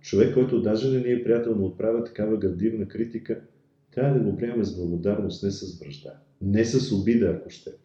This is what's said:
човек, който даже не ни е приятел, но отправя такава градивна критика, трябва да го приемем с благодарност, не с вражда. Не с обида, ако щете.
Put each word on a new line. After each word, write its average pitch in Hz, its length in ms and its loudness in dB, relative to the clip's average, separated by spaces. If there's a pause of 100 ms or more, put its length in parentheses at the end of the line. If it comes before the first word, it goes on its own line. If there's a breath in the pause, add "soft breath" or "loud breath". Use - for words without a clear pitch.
човек, - 340 2
който 123 280 2
даже 113 280 0
не 123 160 0
ни 123 60 2
е 117 120 0
приятел, 117 320 2
но 98 100 0
отправя 113 380 -2
такава 107 320 -2
градивна 101 520 -2
критика, 113 520 -6 (540)
трябва 139 240 2
да 110 120 2
го 92 60 -4
приемем 117 280 -2
с 90 120 -4
благодарност, 90 680 -2
не 98 80 0
с 92 280 -10
вражда. - 360 -16 (280)
Не 104 220 4
с 127 280 2
обида, 104 340 4
ако - 240 -2
щете. - 340 -16